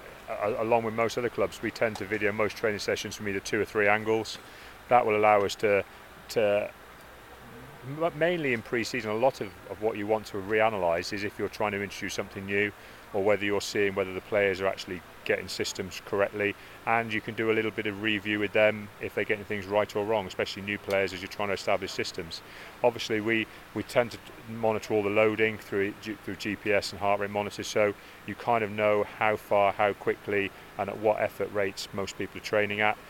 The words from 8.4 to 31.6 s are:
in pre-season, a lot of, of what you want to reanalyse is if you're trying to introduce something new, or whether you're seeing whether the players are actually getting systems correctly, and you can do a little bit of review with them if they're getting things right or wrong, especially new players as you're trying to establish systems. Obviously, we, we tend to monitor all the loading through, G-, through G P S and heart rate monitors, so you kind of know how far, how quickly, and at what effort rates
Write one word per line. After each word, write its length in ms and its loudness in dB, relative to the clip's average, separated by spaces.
in 100 0
pre-season, 500 -2
a 20 0
lot 260 2
of, 60 -6
of 100 -10
what 160 0
you 120 -4
want 180 0
to 120 -8
reanalyse 760 2
is 100 -4
if 160 -6
you're 100 -2
trying 220 -2
to 100 -2
introduce 340 -6
something 300 -6
new, 280 2
or 100 0
whether 180 4
you're 160 0
seeing 360 2
whether 180 0
the 80 -6
players 400 2
are 60 0
actually 340 -4
getting 240 0
systems 560 -6
correctly, 500 0
and 260 2
you 120 -2
can 120 -8
do 160 2
a 40 2
little 160 2
bit 160 -4
of 160 -4
review 360 0
with 140 0
them 340 4
if 140 -6
they're 100 0
getting 220 -2
things 180 -4
right 320 2
or 80 0
wrong, 220 0
especially 340 -6
new 160 -2
players 380 0
as 80 -8
you're 80 -10
trying 180 -4
to 60 0
establish 360 0
systems. 520 -8
Obviously, 380 0
we, 240 0
we 100 -4
tend 280 2
to 80 -12
monitor 420 0
all 100 4
the 60 0
loading 480 4
through, 460 -2
G-, 200 -8
through 140 -8
G 200 -4
P 140 -2
S 220 2
and 80 -12
heart 200 2
rate 100 -4
monitors, 360 -4
so 280 2
you 80 -8
kind 280 0
of 80 -2
know 340 2
how 320 0
far, 360 4
how 220 2
quickly, 560 -2
and 140 -4
at 80 -8
what 200 2
effort 360 -2
rates 400 -2